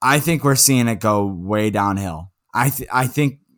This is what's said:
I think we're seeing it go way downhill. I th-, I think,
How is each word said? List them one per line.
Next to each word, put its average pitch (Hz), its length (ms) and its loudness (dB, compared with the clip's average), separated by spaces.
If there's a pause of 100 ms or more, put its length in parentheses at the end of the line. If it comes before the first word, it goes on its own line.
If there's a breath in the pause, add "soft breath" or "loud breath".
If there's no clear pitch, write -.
I 135 180 4
think 151 240 -2
we're 139 120 4
seeing 127 320 4
it 113 120 -2
go 104 260 0
way 98 440 -2
downhill. 98 640 -4 (220)
I 127 160 0
th-, 139 220 -8
I 127 160 0
think, 135 320 -2 (180)